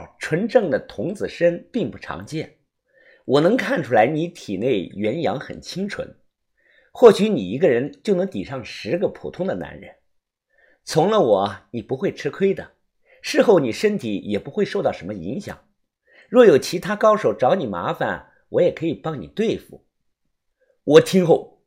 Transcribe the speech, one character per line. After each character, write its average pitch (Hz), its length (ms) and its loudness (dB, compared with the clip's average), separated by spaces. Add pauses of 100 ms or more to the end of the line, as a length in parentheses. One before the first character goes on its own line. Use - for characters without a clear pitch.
(200)
纯 185 280 -4
正 214 220 2
的 113 100 0
童 151 340 -8
子 107 140 -8
身 175 460 -2
并 165 180 -4
不 95 60 -16
常 87 280 -12
见。 - 340 -12 (640)
我 135 160 4
能 202 160 4
看 214 240 -2
出 120 100 -6
来 113 140 6
你 156 220 -2
体 - 280 -10
内 104 300 -2
元 107 380 -6
阳 113 160 -2
很 - 200 -14
清 190 300 -10
纯， - 300 -14 (720)
或 233 200 8
许 202 160 2
你 123 220 -2
一 113 80 -6
个 175 100 2
人 131 360 0
就 208 100 0
能 185 160 -2
抵 95 140 -8
上 127 200 -12
十 - 360 -6
个 190 80 -2
普 - 240 -10
通 185 160 -6
的 139 80 -4
男 80 260 -12
人。 - 140 -20 (880)
从 160 260 0
了 220 100 2
我， 101 360 2 (160)
你 117 100 -8
不 135 160 -8
会 156 160 -4
吃 - 160 -8
亏 196 240 0
的， - 200 -12 (500)
事 302 180 0
后 202 180 6
你 127 120 -2
身 208 260 -2
体 107 200 -6
也 101 200 -4
不 143 140 -8
会 208 120 -2
受 190 200 -6
到 120 80 0
什 85 160 -10
么 107 80 -10
影 101 260 -10
响。 - 240 -14 (640)
若 240 160 8
有 170 100 8
其 175 240 0
他 190 160 -6
高 214 220 2
手 113 160 0
找 131 220 0
你 180 100 -4
麻 98 260 -6
烦， 110 400 -6 (180)
我 123 120 0
也 175 100 2
可 165 140 -8
以 160 80 -2
帮 147 260 -10
你 82 60 -14
对 185 320 -4
付。” - 260 -18 (1000)
我 156 180 8
听 180 240 2
后 - 420 0